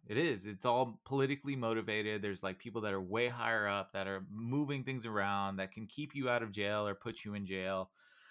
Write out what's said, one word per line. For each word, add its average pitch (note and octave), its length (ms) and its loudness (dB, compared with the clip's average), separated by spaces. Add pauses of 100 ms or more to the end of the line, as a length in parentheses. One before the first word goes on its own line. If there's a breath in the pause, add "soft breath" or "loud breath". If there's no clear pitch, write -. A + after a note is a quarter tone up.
it G#2+ 120 -2
is. B2+ 280 2
It's G#2 200 -6
all A#2+ 400 4
politically C#3 500 0
motivated. G#2+ 680 0
There's, G2+ 220 -2
like, F#2+ 160 -4
people A2 220 -6
that G#2 120 0
are F#2+ 80 2
way A2 280 2
higher A2+ 360 2
up G2+ 280 0
that G2 140 0
are F#2+ 220 -4
moving C3 540 0
things B2+ 220 -4
around G2 500 2
that F#2+ 160 -4
can A2 160 -12
keep D3 280 -8
you C3 120 0
out A#2+ 160 4
of G#2+ 80 -4
jail G#2 340 2
or G2+ 100 0
put - 280 -6
you G#2 100 -6
in G2+ 120 -4
jail. F#2+ 460 -2 (400 loud breath)